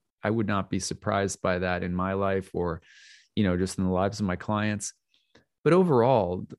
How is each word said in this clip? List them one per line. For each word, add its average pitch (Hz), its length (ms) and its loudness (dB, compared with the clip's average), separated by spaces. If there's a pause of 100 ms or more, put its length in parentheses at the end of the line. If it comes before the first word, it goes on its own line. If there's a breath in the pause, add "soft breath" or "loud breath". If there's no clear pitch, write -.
(220)
I 107 80 -2
would 110 180 0
not 98 220 -2
be 98 100 -4
surprised 98 600 -4
by 92 180 0
that 90 240 -2
in 90 120 -4
my 92 180 -2
life 98 400 -2
or, 87 280 -4 (540 loud breath)
you 107 80 2
know, 90 140 2
just 92 200 -2
in 95 80 -2
the 92 60 0
lives 98 280 0
of 107 60 -2
my 90 100 -2
clients. 104 580 -4 (680 soft breath)
But 147 80 4
overall, 120 760 4 (140)